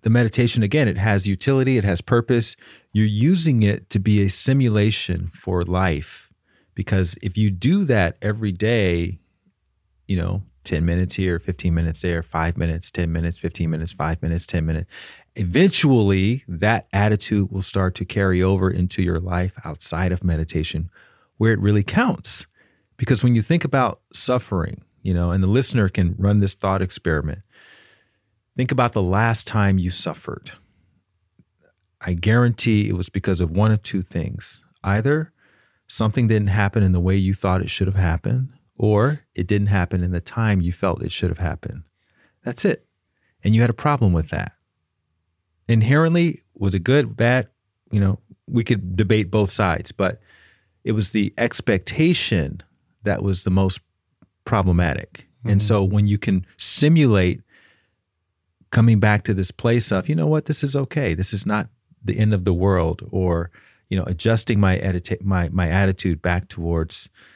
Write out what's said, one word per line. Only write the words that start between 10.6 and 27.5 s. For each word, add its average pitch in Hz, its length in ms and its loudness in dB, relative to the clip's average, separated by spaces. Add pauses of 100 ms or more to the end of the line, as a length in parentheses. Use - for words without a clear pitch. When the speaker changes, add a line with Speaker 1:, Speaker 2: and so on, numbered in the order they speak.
Speaker 1:
ten 82 220 -2
minutes 87 280 -2
here, 90 260 -2
fifteen 85 360 -4
minutes 82 260 -2
there, 85 220 -4
five 82 340 -4
minutes, 82 320 -4
ten 82 220 -4
minutes, 82 260 -4
fifteen 82 320 -6
minutes, 80 240 -6
five 82 300 -6
minutes, 82 240 -4
ten 82 180 -4
minutes, 80 240 -4 (460)
eventually 113 1120 2
that 92 460 -2
attitude 104 580 0
will 95 100 -4
start 92 340 -2
to 90 100 -8
carry 92 360 0
over 95 300 2
into 90 320 -2
your 85 160 0
life 90 340 -4 (100)
outside 82 480 -4
of 90 120 -2
meditation, 80 640 -2 (480)
where 110 160 4
it 101 60 0
really 101 240 2
counts. - 640 -2 (480)
Because - 280 0
when 123 120 4
you 113 60 4
think 165 240 0
about 127 360 -2 (120)
suffering, 101 720 -4 (180)
you 92 120 -2
know, 87 180 0
and 95 120 2
the 92 40 2
listener 107 420 2
can 87 280 0
run 101 220 2
this 98 160 0
thought 95 260 -2
experiment. 80 580 -4 (1160)